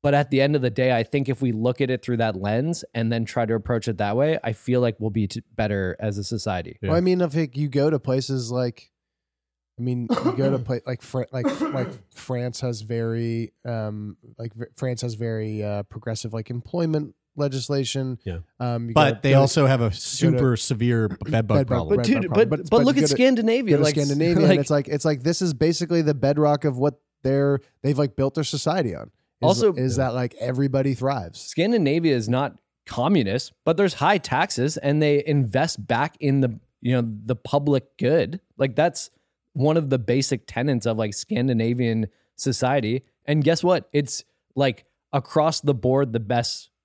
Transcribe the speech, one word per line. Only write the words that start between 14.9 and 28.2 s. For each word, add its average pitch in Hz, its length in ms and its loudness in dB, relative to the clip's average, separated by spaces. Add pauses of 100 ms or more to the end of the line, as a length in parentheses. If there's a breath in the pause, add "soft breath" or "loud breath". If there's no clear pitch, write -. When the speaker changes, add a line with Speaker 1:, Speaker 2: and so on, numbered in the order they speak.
Speaker 3:
has 120 120 -6
very, 110 480 -6
uh, 104 220 -4
progressive, 110 480 -8
like, 113 180 -8
employment 156 640 -4 (220)
legislation. 135 880 -2
Speaker 2:
Yeah. 85 140 -6 (200)
Speaker 3:
Um, 120 300 -4
you 113 60 -8
Speaker 2:
But 139 200 6
Speaker 3:
go, 104 80 -10
Speaker 2:
they 139 80 4
Speaker 3:
go 135 60 8
to, 135 60 10
Speaker 2:
also 139 240 4
have 131 160 4
a - 20 4
Speaker 3:
go 107 60 2
to 90 60 -4
Speaker 2:
super 131 600 2
severe 113 540 0
b-, 101 200 -10
bed 113 160 2
bug 107 120 4
Speaker 3:
bed 135 80 2
bug, - 20 -
Speaker 2:
problem. - 280 0
Speaker 1:
But - 20 -
Speaker 3:
bed - 80 0
Speaker 1:
dude, 247 160 4
Speaker 3:
bug 180 80 -4
problem. 117 180 4
Speaker 1:
but, 151 100 0
Speaker 3:
But, 175 120 -6
Speaker 1:
but 214 80 4
Speaker 3:
but 240 80 6
Speaker 1:
look 269 100 4
Speaker 3:
you 285 60 4
Speaker 1:
at - 20 6
Speaker 3:
go - 20 4
to, 143 160 2
Speaker 1:
Scandinavia, 233 480 2
Speaker 3:
go 147 60 6
to 143 80 4
Speaker 1:
like, 151 100 2
Speaker 3:
Scandinavia, 147 400 2
Speaker 1:
<laughs> 160 80 4
like 165 80 6
Speaker 3:
and 180 100 6
it's 139 100 -4
like, 143 180 2
it's 147 160 -4
like, 147 180 0
this 165 180 0
is 170 140 0
basically 165 480 0
the 151 120 2
bedrock 147 500 2
of 139 120 0
what 135 240 -2 (220)
they're, 139 380 2 (240 soft breath)
they've, 143 120 2
like, 139 200 0
built 135 180 0